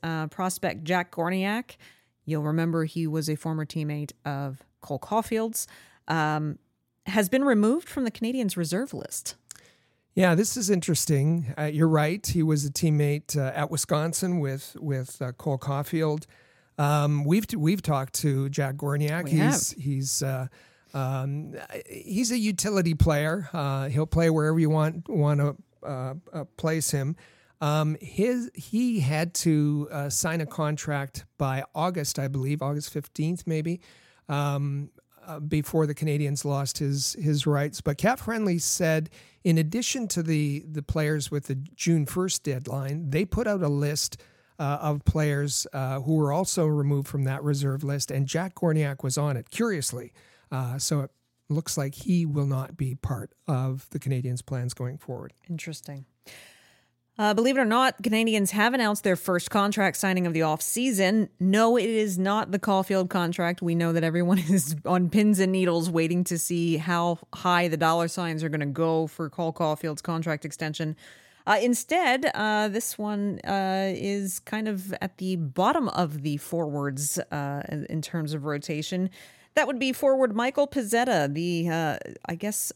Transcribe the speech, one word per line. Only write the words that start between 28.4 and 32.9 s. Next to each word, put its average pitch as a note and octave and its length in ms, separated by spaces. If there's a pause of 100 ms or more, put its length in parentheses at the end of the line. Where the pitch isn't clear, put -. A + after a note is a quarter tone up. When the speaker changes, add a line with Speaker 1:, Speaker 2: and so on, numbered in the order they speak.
Speaker 2:
he A3+ 460
had D#3 340
to, D3 580
uh, C#3+ 180
sign E3 300
a D3+ 60
contract D3 760 (140)
by C3+ 240 (120)
August, E3+ 440
I C#3 100
believe, C#3 320
August D3 320